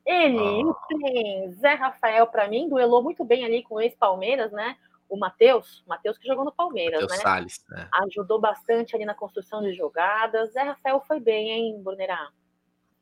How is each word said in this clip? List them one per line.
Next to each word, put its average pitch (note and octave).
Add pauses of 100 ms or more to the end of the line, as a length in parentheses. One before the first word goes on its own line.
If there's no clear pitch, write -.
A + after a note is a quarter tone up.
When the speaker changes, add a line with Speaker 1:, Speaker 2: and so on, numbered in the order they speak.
Speaker 1:
Ele, E4
Speaker 2:
Ah. G#3
Speaker 1:
o E4
trem, A#3
Zé C#4
Rafael, A#3
pra A3
mim, B3+
duelou B3
muito D#4+
bem B3
ali A#3
com A3
o G#3+
ex-Palmeiras, A3
né? A3 (320)
O G3
Matheus, G#3+
Matheus G#3
que -
jogou C4
no C#4+
Palmeiras, F3
Speaker 2:
Matheus G2
Speaker 1:
né? F3+
Speaker 2:
Salles, F#2
né? -
Speaker 1:
Ajudou G3+
bastante A#3
ali G#3+
na G#3
construção G#3
de G3
jogadas. G#3+
Zé C4
Rafael C#4
foi D#4
bem, A3
hein, A3
Brunerá? F#3 (720)